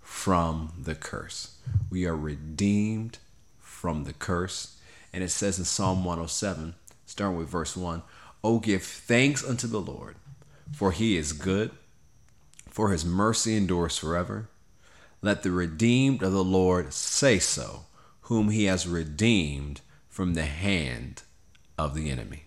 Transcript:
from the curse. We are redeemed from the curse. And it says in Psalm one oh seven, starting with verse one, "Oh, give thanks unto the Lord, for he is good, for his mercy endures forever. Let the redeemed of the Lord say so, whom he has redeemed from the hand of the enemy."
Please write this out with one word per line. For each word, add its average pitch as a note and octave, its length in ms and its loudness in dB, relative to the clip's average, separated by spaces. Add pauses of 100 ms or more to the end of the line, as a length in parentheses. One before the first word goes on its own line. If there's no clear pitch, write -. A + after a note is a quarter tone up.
from E2 760 0
the - 160 -6
curse. - 640 -12 (340)
We F2+ 160 0
are E2 100 0
redeemed G2+ 1000 -2 (400)
from D2+ 460 -6
the D2 80 -10
curse. - 640 -4 (360)
And F#2 120 -4
it F2 60 -4
says G2 280 -2
in F2 60 -4
Psalm F#2 400 0
one F2 160 -2
oh E2 80 -6
seven, E2 480 -6 (300)
starting G2 300 -2
with E2 120 -4
verse E2 280 -4
one, E2+ 260 -6 (420)
"Oh, A#2 160 4
give F#2+ 240 0
thanks C3 600 2
unto B2 220 -4
the A2+ 140 -2
Lord, - 340 -10 (580)
for F#2+ 200 2
he G#2+ 240 2
is D2+ 160 -2
good, F#2 400 0 (960)
for G#2 220 2
his E2 120 0
mercy A2 520 2
endures F2 420 2
forever. F2+ 500 -4 (760)
Let G2+ 200 0
the F#2+ 80 2
redeemed A2+ 720 4
of F#2+ 100 2
the F#2+ 120 4
Lord F#2 500 4
say A#2+ 460 2
so, - 460 -4 (360)
whom A2 280 2
he G#2+ 160 4
has F2+ 200 2
redeemed D#2 960 0 (280)
from F2+ 260 -2
the D#2+ 120 0
hand D2 760 -4 (520)
of D2+ 200 -2
the D#2 160 -4
enemy." B1+ 340 -10